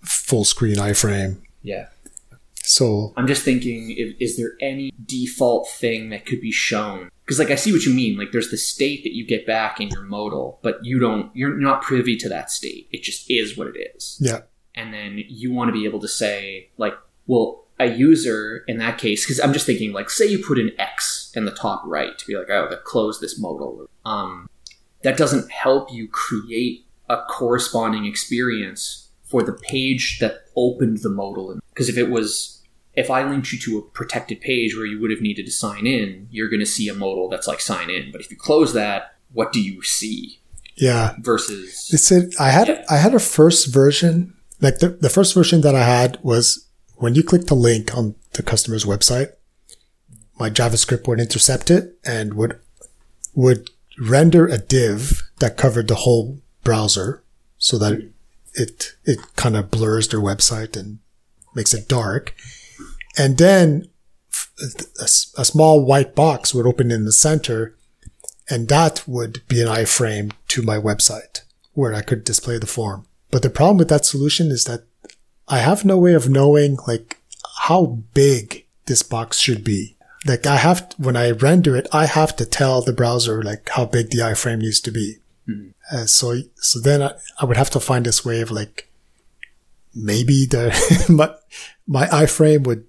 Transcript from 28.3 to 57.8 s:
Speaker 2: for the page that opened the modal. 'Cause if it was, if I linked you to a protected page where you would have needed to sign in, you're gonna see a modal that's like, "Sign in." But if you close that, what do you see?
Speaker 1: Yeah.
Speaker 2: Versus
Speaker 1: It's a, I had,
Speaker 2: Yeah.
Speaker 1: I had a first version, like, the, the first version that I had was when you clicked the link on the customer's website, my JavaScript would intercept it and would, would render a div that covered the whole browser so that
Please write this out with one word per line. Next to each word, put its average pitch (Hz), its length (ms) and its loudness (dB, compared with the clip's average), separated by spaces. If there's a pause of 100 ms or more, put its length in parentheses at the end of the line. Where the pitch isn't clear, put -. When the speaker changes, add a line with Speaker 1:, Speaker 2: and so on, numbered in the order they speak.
Speaker 2:
for - 180 0
the - 120 -4
page 131 640 -6
that - 260 -4 (120)
opened 120 420 0
the 110 100 -6
modal. 98 500 -8 (160)
'Cause 123 140 -4
if 110 80 -4
it 120 140 0
was, 110 500 -6 (340)
if 127 160 -2
I 131 180 0
linked 139 240 -6
you 123 80 -12
to 110 180 -6
a 104 40 -8
protected - 600 -10
page 117 340 -2
where 110 80 -8
you 107 160 -8
would 110 100 -2
have 110 120 -4
needed 104 240 -6
to - 60 -10
sign 104 340 -6
in, 104 440 -4
you're 107 200 -6
gonna 104 160 -2
see 104 220 -4
a 101 60 -8
modal 95 360 -6
that's 92 160 -8
like, - 160 -6
"Sign 87 260 -6
in." 82 240 -8
But - 80 -16
if - 100 -18
you - 60 -18
close 151 380 2
that, 104 400 -4 (180)
what 113 200 -4
do 117 80 0
you 95 220 -4
see? - 580 -6 (360)
Speaker 1:
Yeah. 117 440 0
Speaker 2:
Versus 101 720 -4
Speaker 1:
It's - 200 4
a, 180 160 6 (100)
I 139 120 4
had, 180 180 6
Speaker 2:
Yeah. 311 220 -2
Speaker 1:
I 151 80 4
had 202 160 6
a 233 60 8
first 160 480 6
version, 147 640 4 (260)
like, 135 200 2
the, 175 100 4
the 160 180 -2
first 196 240 4
version 175 300 6
that 143 120 6
I 127 100 4
had 123 380 4
was 120 440 0 (300)
when 120 180 0
you 156 80 6
clicked 175 240 2
the 156 80 4
link 117 420 2
on 110 180 -2 (200)
the - 80 -6
customer's 110 420 -2
website, 113 480 0 (1080)
my 110 120 -2
JavaScript 117 580 0
would 117 100 0
intercept 120 520 0
it 180 340 4
and 110 300 -4
would, 110 240 -2 (760)
would 127 360 2 (280)
render 151 480 6
a 120 120 0
div 117 640 2 (160)
that 120 180 0
covered 117 320 2
the 120 60 2 (100)
whole 120 360 2 (220)
browser 107 600 -2 (340)
so 135 220 0
that 107 320 -2 (440)